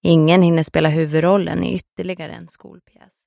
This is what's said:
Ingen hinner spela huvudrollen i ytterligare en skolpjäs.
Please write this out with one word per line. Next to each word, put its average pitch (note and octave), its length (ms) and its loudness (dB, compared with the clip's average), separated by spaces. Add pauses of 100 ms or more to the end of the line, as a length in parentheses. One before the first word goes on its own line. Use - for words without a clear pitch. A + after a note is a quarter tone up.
Ingen E3+ 400 4
hinner E3 200 2
spela D#3 260 -2
huvudrollen E3 760 -2
i - 100 -4
ytterligare F3+ 580 -12
en E3+ 160 -20
skolpjäs. - 640 -20 (140)